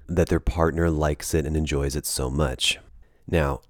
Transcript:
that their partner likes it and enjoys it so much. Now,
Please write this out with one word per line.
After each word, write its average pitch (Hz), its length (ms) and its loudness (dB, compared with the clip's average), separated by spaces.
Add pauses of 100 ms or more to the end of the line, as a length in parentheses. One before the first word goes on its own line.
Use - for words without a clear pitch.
that 85 200 2
their 85 120 2
partner 82 500 2
likes 76 440 0
it 78 100 2
and 78 120 -2
enjoys 71 380 0
it 73 120 -6
so 65 240 -4
much. 67 500 0 (480)
Now, 71 400 2